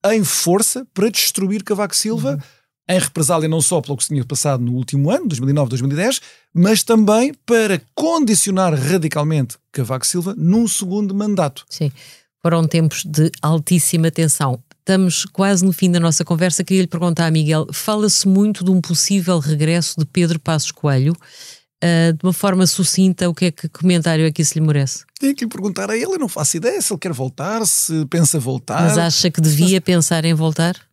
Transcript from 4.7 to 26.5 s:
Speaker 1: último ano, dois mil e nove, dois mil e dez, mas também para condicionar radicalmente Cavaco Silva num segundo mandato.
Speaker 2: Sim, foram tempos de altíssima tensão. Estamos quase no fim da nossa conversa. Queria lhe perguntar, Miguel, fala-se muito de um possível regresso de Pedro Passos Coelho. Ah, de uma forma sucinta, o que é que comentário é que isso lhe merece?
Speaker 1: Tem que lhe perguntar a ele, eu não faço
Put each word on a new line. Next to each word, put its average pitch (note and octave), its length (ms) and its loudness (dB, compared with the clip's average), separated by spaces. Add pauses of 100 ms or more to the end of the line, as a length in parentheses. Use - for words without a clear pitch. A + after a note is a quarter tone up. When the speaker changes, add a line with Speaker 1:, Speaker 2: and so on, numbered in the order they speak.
Speaker 1:
último C#3 360 -2
ano, D4 180 0
dois C#3 120 -2
mil C3+ 100 -2
e C#3+ 40 2
nove, C#3+ 160 0
dois A#2+ 120 -4
mil C#3 100 -2
e C#3+ 40 -2
dez, A3 240 -2 (340)
mas F#3+ 300 4
também A3+ 500 4 (120)
para G#3+ 360 2 (140)
condicionar G#3 800 2
radicalmente D3+ 840 0 (140)
Cavaco B2+ 340 -4
Silva F3+ 320 -4
num G3+ 300 2
segundo G3 480 -4
mandato. G3 540 -2
Speaker 2:
Sim, C#3+ 220 -4 (500)
foram E3 260 2
tempos D#3+ 380 0
de D#3 260 0 (100)
altíssima D#3+ 720 0
tensão. C#3+ 480 0 (200)
Estamos F#3+ 460 0
quase G3 380 0
no F#3+ 80 2
fim F3+ 180 0
da F3 100 2
nossa E3+ 260 0
conversa. F3 380 0
Queria F#3+ 180 2
lhe F3 60 0
perguntar, E3+ 440 0
Miguel, D#3 400 2
fala-se G#3 560 0
muito G3 380 2
de F#3+ 40 2
um F#3 120 4
possível F3 580 0
regresso D#3 580 0
de D#3 80 0
Pedro E3+ 340 0
Passos D#3 320 -2
Coelho. C#3+ 440 0 (680)
Ah, E3 300 4
de D#3+ 120 -2
uma F#3 100 0
forma F#3 340 2
sucinta, F#3 640 0
o E3 40 -2
que F#3 120 -2
é E3+ 60 0
que - 180 -12
comentário E3 560 0
é D#3 60 0
que D#3+ 100 -4
isso D#3 180 -2
lhe D#3 60 2
merece? C#3+ 400 0 (140)
Speaker 1:
Tem C#4 140 0
que B3 120 -6
lhe A3+ 40 -6
perguntar G3 400 -6
a A3 60 -2
ele, F#4 180 -2
eu F4+ 60 -4
não C4 100 -2
faço - 280 -4